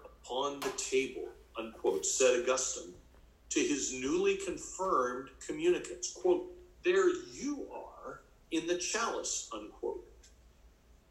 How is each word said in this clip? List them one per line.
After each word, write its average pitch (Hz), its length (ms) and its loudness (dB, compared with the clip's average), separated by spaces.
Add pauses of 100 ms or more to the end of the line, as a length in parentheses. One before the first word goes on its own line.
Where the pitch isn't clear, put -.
upon 139 540 -4
the 135 120 -2
table," - 580 -2 (260)
unquote, - 520 -2
said 123 320 6
Augustine - 560 -2 (540)
to - 100 2
his 135 340 0
newly 170 440 2
confirmed 139 920 -2 (160)
communicants. 160 680 0
Quote, - 400 2 (320)
"There 185 240 6
you - 640 0
are - 500 -12 (280)
in 165 160 0
the 175 140 0
chalice," - 760 -2
unquote. - 560 -8 (1000)